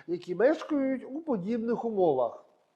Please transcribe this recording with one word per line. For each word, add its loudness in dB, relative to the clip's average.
які -6
мешкають 2
у -6
подібних -2
умовах. 2